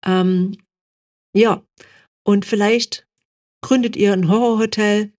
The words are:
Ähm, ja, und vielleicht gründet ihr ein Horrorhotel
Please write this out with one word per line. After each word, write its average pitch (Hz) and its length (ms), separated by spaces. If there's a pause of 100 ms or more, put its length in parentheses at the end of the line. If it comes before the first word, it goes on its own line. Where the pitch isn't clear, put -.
Ähm, 185 520 (760)
ja, 214 280 (600)
und 202 220
vielleicht 220 640 (520)
gründet 254 340
ihr 202 180
ein 185 160
Horrorhotel 214 880